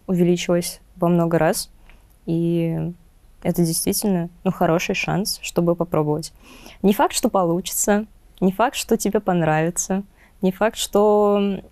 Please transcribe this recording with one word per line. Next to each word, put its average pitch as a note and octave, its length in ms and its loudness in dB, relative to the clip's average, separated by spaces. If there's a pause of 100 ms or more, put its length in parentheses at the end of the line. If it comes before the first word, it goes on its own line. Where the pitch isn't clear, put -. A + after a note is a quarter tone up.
увеличилась F3 760 0 (160)
во F3 120 2
много E3+ 300 2
раз. D#3+ 320 0 (560)
И E3 640 -2 (500)
это F3 200 0
действительно, F3 640 -2 (160)
ну, F#3+ 80 0
хороший F3 420 0
шанс, F3 480 -4
чтобы E3+ 340 0
попробовать. D#3 580 -2 (480)
Не G3+ 100 4
факт, D#4+ 220 0
что A#3+ 160 0
получится, F#3+ 720 0 (360)
не F#3 120 2
факт, A#3 240 0
что - 220 -2
тебе G#3 220 -2
понравится, E3+ 800 0 (380)
не F#3 120 2
факт, G#3+ 240 -2
что G3+ 800 2 (140)